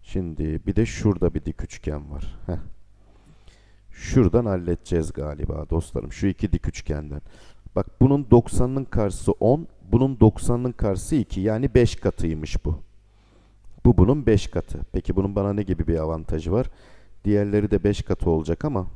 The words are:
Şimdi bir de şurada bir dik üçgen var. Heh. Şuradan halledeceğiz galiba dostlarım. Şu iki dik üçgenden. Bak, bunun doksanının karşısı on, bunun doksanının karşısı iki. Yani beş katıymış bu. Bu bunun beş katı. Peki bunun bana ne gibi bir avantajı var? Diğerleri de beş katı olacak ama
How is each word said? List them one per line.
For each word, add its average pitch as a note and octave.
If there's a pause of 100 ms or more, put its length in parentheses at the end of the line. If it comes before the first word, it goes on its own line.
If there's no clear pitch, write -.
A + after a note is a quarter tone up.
Şimdi D#2
bir F#2+
de A#2
şurada F2+
bir D#2
dik -
üçgen D2
var. -
Heh. F2 (1300)
Şuradan A#2
halledeceğiz F2
galiba D2
dostlarım. -
Şu -
iki F#2+
dik -
üçgenden. D2+ (560)
Bak, G2+ (140)
bunun C#3
doksanının B2+
karşısı G2+
on, D3 (240)
bunun C3
doksanının A#2+
karşısı G#2
iki. G2
Yani A2
beş A#2+
katıymış D#2+
bu. D2+ (1040)
Bu A#2+
bunun B2
beş G#2+
katı. - (140)
Peki F#2
bunun G2
bana G2+
ne G#2
gibi F2
bir E2
avantajı D#2+
var? B2 (540)
Diğerleri G#2
de G2
beş G#2
katı -
olacak D#2+
ama G2